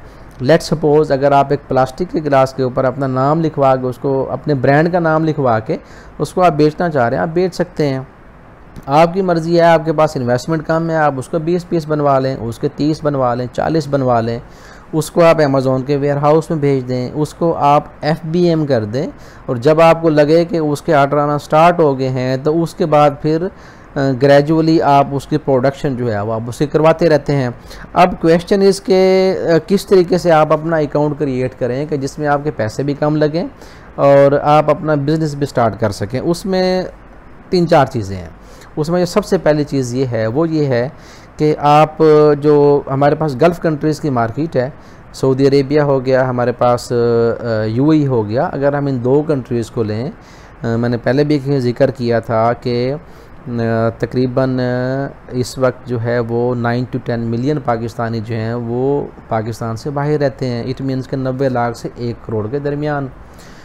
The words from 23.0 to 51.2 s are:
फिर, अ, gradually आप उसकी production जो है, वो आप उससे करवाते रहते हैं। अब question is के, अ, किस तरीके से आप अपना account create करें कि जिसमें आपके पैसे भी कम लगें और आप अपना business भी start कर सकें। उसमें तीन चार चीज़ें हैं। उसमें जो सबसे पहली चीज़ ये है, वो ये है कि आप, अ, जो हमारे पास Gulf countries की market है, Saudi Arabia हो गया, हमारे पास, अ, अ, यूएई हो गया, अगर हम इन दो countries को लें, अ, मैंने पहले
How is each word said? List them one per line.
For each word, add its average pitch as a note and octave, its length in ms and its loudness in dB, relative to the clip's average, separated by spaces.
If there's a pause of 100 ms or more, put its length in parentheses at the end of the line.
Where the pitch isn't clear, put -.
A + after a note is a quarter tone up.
फिर, D#3+ 280 -2 (460)
अ, C3+ 160 0
gradually D3 680 4
आप C#3 320 2
उसकी C#3+ 240 -4
production C3+ 600 -2
जो A#2+ 120 -4
है, G#2 140 -4
वो A2 100 -6
आप A2+ 160 -6
उससे C3 180 -4
करवाते D#3+ 400 2
रहते D3+ 260 2
हैं। B2+ 220 -2 (400)
अब F#3 260 4
question F3 380 2
is G3 200 4
के, F#3+ 540 2
अ, D3+ 260 0
किस - 300 -2
तरीके F#3 300 4
से E3+ 120 0
आप D#3 220 4
अपना D#3+ 260 0
account D3 400 -2
create B2+ 360 -4
करें B2+ 320 -4
कि D#3 120 -4
जिसमें C#3 280 -6
आपके C#3+ 240 0
पैसे A2+ 340 -4
भी C#3+ 100 -2
कम D3+ 220 0
लगें D3+ 280 0 (540)
और C#3 360 6
आप D3+ 360 2
अपना D3+ 260 -2
business D3+ 380 -2
भी C#3+ 120 -4
start A2+ 320 -2
कर A2 120 -2
सकें। G#2+ 300 -6
उसमें F#3 720 -2 (600)
तीन F3 160 2
चार D#3 200 4
चीज़ें G2 300 -8
हैं। F2 140 -14 (480)
उसमें E3 220 -2
जो F3+ 60 0
सबसे G3+ 320 -2
पहली D3+ 260 0
चीज़ B2+ 320 -4
ये C3+ 80 0
है, A#2 220 -2
वो C#3 200 0
ये D#3 180 -2
है B2+ 280 -2 (460)
कि D3+ 160 2
आप, D3+ 480 2
अ, D3+ 320 6
जो C#3+ 560 4
हमारे C#3 260 2
पास D3+ 200 -4
Gulf - 240 2
countries D#3 400 -2
की D#3 100 -2
market B2 460 -2
है, C3 160 -2 (420)
Saudi C3+ 320 2
Arabia C#3+ 380 2
हो C#3 160 2
गया, C3 240 2
हमारे B2 280 0
पास, B2 400 0
अ, - 20 -2
अ, A#2 680 0
यूएई C#3+ 400 2
हो B2+ 200 0
गया, A#2 220 -2
अगर C#3+ 280 -2
हम C#3+ 140 -2
इन C3 140 -4
दो C3+ 200 2
countries B2+ 480 -4
को B2 120 -4
लें, A2 300 -6 (520)
अ, - 20 -6
मैंने A#2 300 -2
पहले C3 280 0